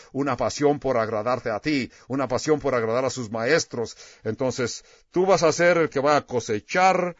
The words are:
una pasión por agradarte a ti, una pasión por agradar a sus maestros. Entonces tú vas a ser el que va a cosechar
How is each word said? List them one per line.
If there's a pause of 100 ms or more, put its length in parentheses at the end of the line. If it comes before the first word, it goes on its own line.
(120)
una
pasión
por
agradarte
a
ti, (180)
una
pasión
por
agradar
a
sus
maestros. (280)
Entonces (260)
tú
vas
a
ser
el
que
va
a
cosechar